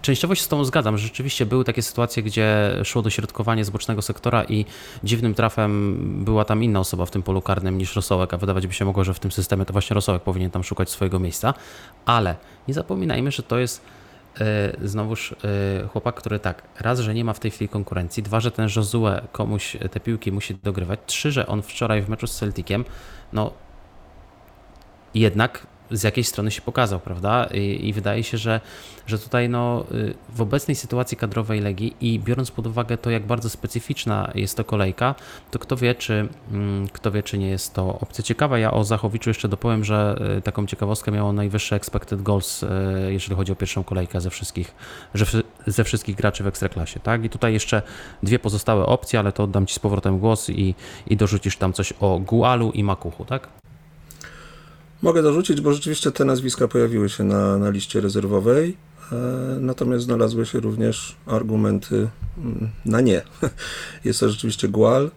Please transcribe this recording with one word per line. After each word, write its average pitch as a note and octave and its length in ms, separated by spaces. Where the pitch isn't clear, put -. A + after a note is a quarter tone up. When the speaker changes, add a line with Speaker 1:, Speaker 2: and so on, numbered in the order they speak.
Speaker 1:
częściowo E3 320
się - 80
z - 60
tobą D3 160
zgadzam, A2+ 340
że G#2 60
rzeczywiście C3 420
były B2+ 180
takie A#2+ 180
sytuacje, A#2+ 400
gdzie G#2+ 640
szło A#2 180
dośrodkowanie A2 640
z G2+ 60
bocznego G#2+ 320
sektora - 420
i G#2+ 200
dziwnym A2+ 300
trafem G#2 640
była G#2+ 200
tam G#2+ 180
inna G#2+ 180
osoba F2+ 260
w - 40
tym F#2+ 120
polu F#2+ 200
karnym F#2 360
niż F#2 180
Rosołek, F#2 380
a - 20
wydawać F#2+ 300
by F2+ 60
się G2+ 120
mogło, G2 200
że F#2 100
w - 60
tym F#2+ 120
systemie F#2+ 320
to - 80
właśnie G2+ 220
Rosołek F#2+ 280
powinien F#2 280
tam F#2 140
szukać - 260
swojego F#2+ 280
miejsca, F#2 360
ale G#2+ 300
nie C3+ 60
zapominajmy, D#3+ 560
że C3 120
to A#2 160
jest, B2 240
e, G#2+ 480
znowuż, G#2+ 440
e, G2+ 560
chłopak, A#2+ 260
który G#2 240
tak, F2+ 240
raz, B2 200
że G#2+ 140
nie A#2 100
ma A2+ 80
w - 80
tej A2 100
chwili - 180
konkurencji, F#2 540
dwa, G#2+ 180
że A#2 100
ten A2+ 260
Josue G#2+ 440
komuś G#2+ 440
te - 100
piłki A2 320
musi G2 220
dogrywać, F#2+ 520
trzy, - 260
że C3+ 140
on G#2 160
wczoraj G#2+ 400
w G2 60
meczu A2 180
z - 100
Celticiem, G#2 480
no, G#2+ 200
jednak A2 520
z G#2+ 120
jakiejś A2 260
strony G#2+ 220
się - 120
pokazał, G#2 380
prawda? G2 440
I, G2+ 440
i G#2+ 40
wydaje G#2 320
się, A#2 140
że, A2 220
że G#2+ 120
tutaj, A#2+ 300
no, A#2+ 440
y, A2 220
w A#2 120
obecnej C#3 340
sytuacji B2 420
kadrowej G#2+ 440
Legii G2+ 400
i A2+ 200
biorąc A#2+ 300
pod A#2 160
uwagę A#2 300
to, A#2+ 140
jak A2 160
bardzo A2+ 240
specyficzna - 840
jest G2+ 220
to A2+ 80
kolejka, G#2+ 500
to C3+ 80
kto - 180
wie, B2 180
czy, G#2+ 340
mm, G2 360
kto - 220
wie, G#2 120
czy - 160
nie G2 100
jest F#2+ 260
to F#2 260
opcja - 240
ciekawa. C3 340
Ja A2 120
o A2 140
Zachowiczu A2+ 460
jeszcze G#2+ 180
dopowiem, A2 360
że, G#2 320
y, F#2+ 40
taką G#2 240
ciekawostkę G#2 460
miało G#2 200
najwyższe G#2 440
expected G2+ 460
goals, G2+ 400
y, G2+ 40
jeżeli G2 280
chodzi F#2+ 160
o F#2 40
pierwszą F#2+ 280
kolejkę F#2 360
ze F2 100
wszystkich, - 440
że G#2 120
w-, A2+ 160
ze G#2+ 180
wszystkich G2+ 320
graczy G2+ 280
w - 20
Ekstraklasie, - 540
tak? A2+ 240
I A2+ 60
tutaj A2+ 220
jeszcze G#2+ 300
dwie A2 160
pozostałe G#2 480
opcje, - 320
ale G2+ 140
to - 100
oddam G2 240
ci - 80
z - 40
powrotem G2 400
głos A2 320
i, F#2+ 240
i A2 100
dorzucisz G2 400
tam F#2 160
coś - 280
o F#2+ 180
Gualu A#2 540
i G#2 120
Makuchu, G2 400
tak? B2+ 240
Speaker 2:
Mogę E3 200
dorzucić, D3+ 380
bo D3 120
rzeczywiście C#3+ 400
te C#3+ 120
nazwiska B2+ 440
pojawiły A2+ 400
się G2+ 160
na, G2 340
na G2+ 120
liście G2+ 300
rezerwowej, G#2 760
e, B2 40
natomiast B2+ 440
znalazły A2+ 420
się B2 140
również A2 560
argumenty, G#2+ 840
mm, A2+ 320
na A2+ 160
nie. G#2+ 220
<laughs> - 640
Jest G#2 160
to A2 80
rzeczywiście G#2+ 400
Gual. A2+ 480